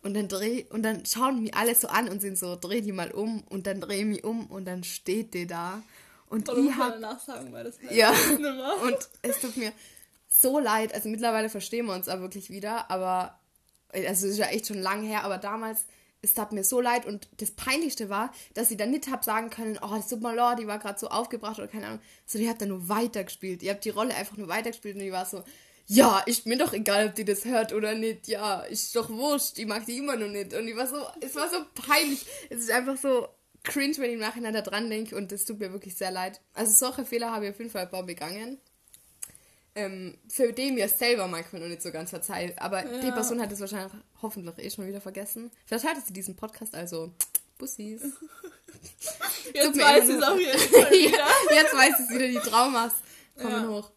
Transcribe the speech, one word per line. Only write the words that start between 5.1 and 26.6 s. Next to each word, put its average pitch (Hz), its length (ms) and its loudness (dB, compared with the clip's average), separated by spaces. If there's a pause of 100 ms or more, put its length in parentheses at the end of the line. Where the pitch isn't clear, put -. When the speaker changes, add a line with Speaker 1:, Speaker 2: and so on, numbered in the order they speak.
Speaker 1:
die 175 140 -6
da. 180 360 -8 (460)
Und 214 180 -4
Speaker 2:
Oder 247 120 0
Speaker 1:
ich 277 60 6
Speaker 2:
muss 269 120 2
man 247 100 2
Speaker 1:
hab 233 60 -4
Speaker 2:
danach 226 260 -10
sagen, - 320 -12
weil 233 140 -14
das 240 160 -12
halt 254 100 -12
Speaker 1:
Ja. 226 200 8
Speaker 2:
nicht 311 280 6
mehr. 277 420 -2
Speaker 1:
Und 480 160 2 (240)
es - 200 -2
tut 247 160 -4
mir 220 160 -4 (560)
so 269 300 4
leid, 220 340 0
also 214 160 -6
mittlerweile 220 400 0
verstehen 226 380 -6
wir 196 60 -4
uns 185 140 -6
auch 185 140 -4
wirklich 190 280 -12
wieder, 208 400 -8
aber, 185 480 -2 (540)
also 175 160 -4
es 190 160 0
ist 202 140 -2
ja 214 100 0
echt 220 200 -4
schon 202 140 -8
lang 196 220 -2
her, 214 220 -4
aber 196 120 -4
damals, 220 480 -6 (360)
es - 120 0
tat 208 180 -2
mir 196 120 -4
so 247 180 2
leid 240 240 0
und 208 220 -10 (100)
das 214 140 -6
Peinlichste 262 580 -2
war, 214 240 -4 (220)
dass 226 160 0
ich 202 60 -6
dann 214 120 -2
nicht 277 220 -2
hab - 120 -4
sagen 220 280 -4
können, 220 320 -8
"Oh, 202 120 -6
es - 120 -6
tut 226 140 -6
mir 233 120 -4
leid, 240 240 2
die 226 80 -6
war 208 140 -6
grad 202 200 -8
so - 100 -8
aufgebracht" 220 500 -6
oder 208 80 -10
keine 214 180 -10
Ahnung, 220 140 -10 (260)
sondern 220 220 -2
ich - 40 0
hab 226 60 -6
dann 202 120 -6
nur 180 200 -8
weitergespielt. 202 720 -4
Ich 185 80 -4
hab 202 120 -4
die 214 100 -4
Rolle 220 240 -2
einfach 202 200 -8
nur 202 120 -12
weitergespielt 214 480 -6
und 202 60 -10
ich 190 100 -6
war 185 160 -6
so, 180 160 -10 (420)
"Ja, 220 400 8
ist 233 220 -2
mir 233 100 0
doch 302 160 0